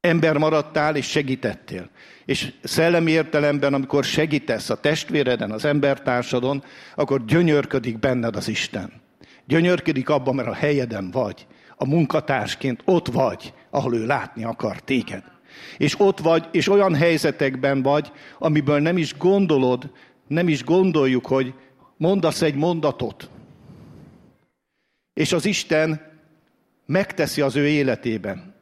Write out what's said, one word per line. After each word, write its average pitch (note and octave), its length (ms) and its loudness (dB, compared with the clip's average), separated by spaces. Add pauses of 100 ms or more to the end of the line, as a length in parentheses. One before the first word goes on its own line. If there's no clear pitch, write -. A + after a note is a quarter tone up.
Ember E3 360 2
maradtál, D3+ 600 0
és C3 100 -4
segítettél. B2+ 840 -4 (340)
És C3+ 280 -4 (100)
szellemi E3 480 2
értelemben, D3 640 2
amikor C#3 300 0
segítesz C#3+ 640 -2
a A2+ 100 -4
testvéreden, B2+ 720 0
az A2 140 -8
embertársadon, C#3 960 0 (320)
akkor C#3 300 -2
gyönyörködik C3+ 760 2
benned A#2 380 -2
az G2 120 -6
Isten. - 440 -6 (540)
Gyönyörködik E3 640 0
abban, C3 260 0
mert B2 140 -4
a G#2 60 -4
helyeden A#2 560 -2
vagy, G#2+ 360 -4 (300)
a - 100 -4
munkatársként C#3 1000 0
ott F3+ 220 2
vagy, B2 460 -2 (180)
ahol C#3 240 -2
ő A2 120 -2
látni B2 380 -4
akar A2+ 360 -6
téged. - 420 -4 (560)
És - 220 0
ott G3 180 4
vagy, E3 320 2
és E3 180 0
olyan G3 260 4
helyzetekben C#3 880 0
vagy, C#3+ 300 0 (260)
amiből D3 400 2
nem D#3+ 180 2
is D#3+ 200 -2
gondolod, D3 720 2 (360)
nem E3+ 220 0
is C#3 160 0
gondoljuk, D3+ 600 2
hogy C3 280 0 (420)
mondasz E3+ 460 0
egy D3+ 120 2
mondatot. D3 760 -2 (1800)
És D3 180 0
az F3 120 0
Isten D#3+ 560 0 (840)
megteszi E3 540 -2
az C3+ 160 0
ő C#3+ 100 2
életében A2 960 -2